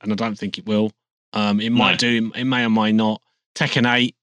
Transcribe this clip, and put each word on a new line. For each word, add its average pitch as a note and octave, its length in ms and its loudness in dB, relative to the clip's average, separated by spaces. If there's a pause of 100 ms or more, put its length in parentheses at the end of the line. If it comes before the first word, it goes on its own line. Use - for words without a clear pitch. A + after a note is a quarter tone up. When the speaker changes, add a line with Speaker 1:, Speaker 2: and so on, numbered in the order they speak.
Speaker 1:
and G#2 100 -6
I G#2+ 40 -2
don't A2 240 -6
think G2+ 180 -8
it F2+ 80 -12
will. G#2+ 260 0 (420)
Um, G#2 280 0
it A2+ 100 -4
might G#2 220 4
Speaker 2:
No. E2+ 40 -2
Speaker 1:
do, A#2 380 0
it B2 100 -6
may B2+ 200 0
or A2+ 60 0
may A2 200 2
not. A2 300 2 (320)
Tekken B2+ 420 0
eight, B2 280 0